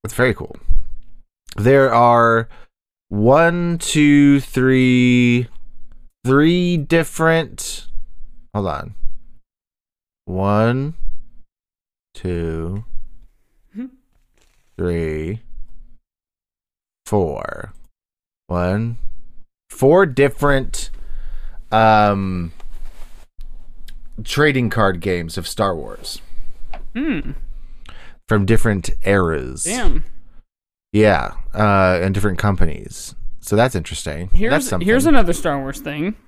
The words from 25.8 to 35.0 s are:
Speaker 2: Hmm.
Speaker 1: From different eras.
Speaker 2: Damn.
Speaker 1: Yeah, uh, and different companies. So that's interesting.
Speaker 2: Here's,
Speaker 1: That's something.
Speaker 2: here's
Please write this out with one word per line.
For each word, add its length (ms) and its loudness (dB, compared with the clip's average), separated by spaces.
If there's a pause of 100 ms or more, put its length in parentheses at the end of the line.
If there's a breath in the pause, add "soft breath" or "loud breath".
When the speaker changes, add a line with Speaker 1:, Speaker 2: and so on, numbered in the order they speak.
Speaker 2:
Hmm. 380 -4 (960 loud breath)
Speaker 1:
From 180 2
different 440 4 (140)
eras. 600 0
Speaker 2:
Damn. 400 4 (880)
Speaker 1:
Yeah, 420 2 (200)
uh, 480 2
and 120 -2
different 240 0
companies. 760 0 (260)
So 160 -2
that's 180 2
interesting. 580 -8
Speaker 2:
Here's, 180 6
Speaker 1:
That's 180 0
something. 180 -2
Speaker 2:
here's 200 2